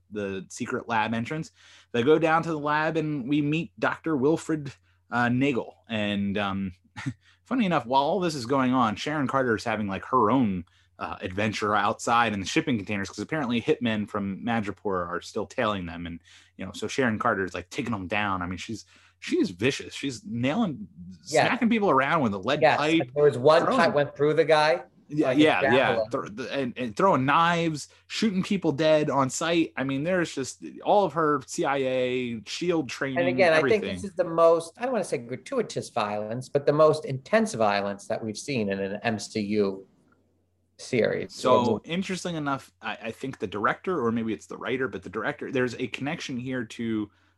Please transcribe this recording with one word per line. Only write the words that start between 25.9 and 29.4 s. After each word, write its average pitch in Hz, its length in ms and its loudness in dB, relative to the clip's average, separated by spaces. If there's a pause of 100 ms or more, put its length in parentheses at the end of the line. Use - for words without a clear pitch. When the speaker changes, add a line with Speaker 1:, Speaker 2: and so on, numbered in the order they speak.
Speaker 1:
Thro-, 113 160 -4
the, 104 260 -10
and, 127 240 -4
and 120 180 -6
throwing 170 300 4
knives, 165 640 2 (200)
shooting 190 360 0
people 185 280 0
dead 151 380 4
on 135 200 2
sight. 165 480 0